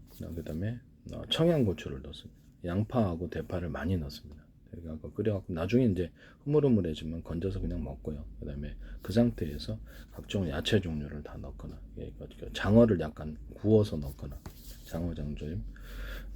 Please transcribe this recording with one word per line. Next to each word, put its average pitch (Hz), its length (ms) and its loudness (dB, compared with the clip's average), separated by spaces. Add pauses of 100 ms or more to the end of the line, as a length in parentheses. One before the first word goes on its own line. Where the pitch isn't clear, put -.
(220)
어, 82 140 -6
그다음에, 92 420 -4 (360)
어, - 140 -8
청양고추를 113 760 4
넣습니다. - 380 -14 (240)
양파하고 90 640 2
대파를 85 420 -2
많이 90 260 0
넣습니다. 73 440 -6 (300)
그래갖고 80 420 -10
끓여갖고 101 400 0
나중에 95 340 4
이제 90 240 2 (340)
흐물흐물해지면 87 800 4
건져서 92 360 -2
그냥 87 220 -2
먹고요. 73 420 -6 (160)
그다음에 71 360 -6 (260)
그 95 100 -4
상태에서 107 680 2 (340)
각종 92 360 -2
야채 76 320 4
종류를 73 420 -4
다 - 160 -12
넣거나, - 400 -10 (200)
예, - 200 -8
그, 80 100 -10 (100)
그 - 140 -10
장어를 107 480 8
약간 78 360 -6 (180)
구워서 104 420 6
넣거나, - 420 -6 (460)
장어 85 300 -4
장조림, 76 480 -4 (720)